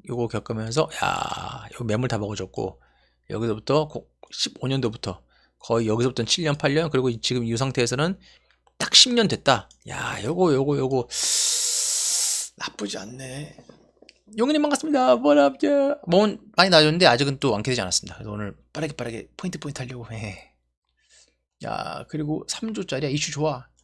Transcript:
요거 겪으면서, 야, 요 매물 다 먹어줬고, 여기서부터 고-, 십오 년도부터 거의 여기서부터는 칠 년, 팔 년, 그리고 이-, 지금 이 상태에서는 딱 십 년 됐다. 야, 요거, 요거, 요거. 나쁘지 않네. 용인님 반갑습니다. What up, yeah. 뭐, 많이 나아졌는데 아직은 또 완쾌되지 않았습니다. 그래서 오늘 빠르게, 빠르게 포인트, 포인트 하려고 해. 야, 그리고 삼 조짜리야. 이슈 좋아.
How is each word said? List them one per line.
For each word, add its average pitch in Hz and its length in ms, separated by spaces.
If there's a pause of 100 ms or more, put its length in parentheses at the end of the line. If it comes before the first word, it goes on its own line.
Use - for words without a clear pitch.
요거 120 180
겪으면서, 113 640 (120)
야, 87 720
요 123 120
매물 117 240
다 117 80
먹어줬고, 101 640 (480)
여기서부터 113 580
고-, - 240 (200)
십오 - 360
년도부터 120 560 (360)
거의 117 280
여기서부터는 117 400
칠 - 160
년, 147 140
팔 143 180
년, 165 140
그리고 131 200
이-, 113 120
지금 123 240
이 117 100
상태에서는 131 640 (580)
딱 - 160
십 254 200
년 226 160
됐다. 123 400 (180)
야, - 340
요거, 165 320
요거, 139 240
요거. 131 300 (1500)
나쁘지 - 400
않네. 127 680 (720)
용인님 294 240
반갑습니다. 294 540
What 294 240
up, 285 260
yeah. 285 400
뭐, 196 320 (200)
많이 190 120
나아졌는데 160 380
아직은 135 320
또 127 140
완쾌되지 117 260
않았습니다. 92 380
그래서 107 140
오늘 104 260 (160)
빠르게, 147 200
빠르게 113 440
포인트, 175 200
포인트 147 240
하려고 123 300
해. 104 420 (1120)
야, - 440
그리고 151 380
삼 220 280
조짜리야. 151 340
이슈 147 220
좋아. 143 360 (160)